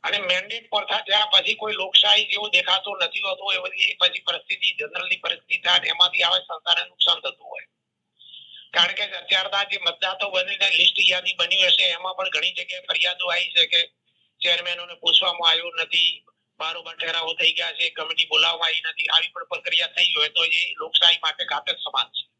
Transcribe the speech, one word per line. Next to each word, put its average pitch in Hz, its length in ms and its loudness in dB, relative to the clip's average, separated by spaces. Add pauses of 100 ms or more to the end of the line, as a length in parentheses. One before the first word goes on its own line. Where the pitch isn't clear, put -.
અને 202 160 0
મેન્ડેટ 190 500 -8
પ્રથા 208 300 -2
થયા 208 260 2
પછી 202 280 2
કોઈ 214 200 -4
લોકશાહી 208 500 4
જેવું 208 260 -4
દેખાતું 190 540 0
નથી - 160 -2
હોતું, 196 340 -4
એ 185 40 0
બધી - 420 0
પછી - 200 2
પરિસ્થિતિ, - 600 -4
જનરલની 151 360 -4
પરિસ્થિતિ - 420 -4
થાય, - 300 2
એમાંથી - 340 2
આવા 180 160 2
સંસ્થાને 175 520 -4
નુકસાન - 300 2
થતું - 300 -10
હોય. - 160 -14 (1080)
કારણ 180 200 2
કે 196 100 -2
અત્યારના 196 600 0
જે 202 240 -4
મતદાતો 190 420 -2
બનીને 185 480 0
લિસ્ટ 180 180 6 (160)
યાદી 185 280 -2
બની 185 240 2
હશે, 185 200 4
એમાં 185 320 -2
પણ 190 140 -2
ઘણી 185 220 -2
જગ્યાએ 185 300 -10
ફરિયાદો 180 440 -2
આવી 175 240 -2
છે 165 160 4
કે - 220 2 (540)
ચેરમેનોને 175 520 -2
પૂછવામાં 175 580 2
આવ્યું 170 300 -2
નથી, - 440 0 (340)
બારોબાર 165 360 -8
ઠરાવો 165 380 -4
થઈ 165 180 2
ગયા 170 200 -4
છે, 170 180 -2
કમિટી 160 360 -4
બોલાવવામાં 165 420 0
આવી 165 220 -2
નથી, 160 160 -6
આવી 165 220 2
પણ 180 160 -12
પ્રક્રિયા 175 440 -2
થઈ 175 260 0
હોય 151 160 0
તો 165 140 -2
એ 165 340 0
લોકશાહી 170 460 2
માટે 156 220 -4
ઘાતક - 320 -4
સમાન 135 320 -4
છે. - 300 -10